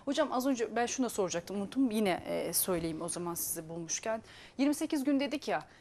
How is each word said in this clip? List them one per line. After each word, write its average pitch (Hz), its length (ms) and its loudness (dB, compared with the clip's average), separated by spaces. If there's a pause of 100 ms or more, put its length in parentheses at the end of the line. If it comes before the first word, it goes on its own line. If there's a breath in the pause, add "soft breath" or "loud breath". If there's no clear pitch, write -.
Hocam 285 280 2
az 254 140 0
önce 233 300 2
ben 240 100 4
şunu 247 200 0
da 226 40 -2
soracaktım, 175 460 0
unuttum. 220 340 2
Yine, 208 360 2
e, 165 260 -2
söyleyeyim 165 500 0
o 175 60 -4
zaman 175 260 -4
sizi 170 340 -6
bulmuşken. 170 540 -4 (360 loud breath)
Yirmi 285 160 4
sekiz 302 300 -2
gün 277 160 4
dedik 285 280 -2
ya, 165 140 0 (180 loud breath)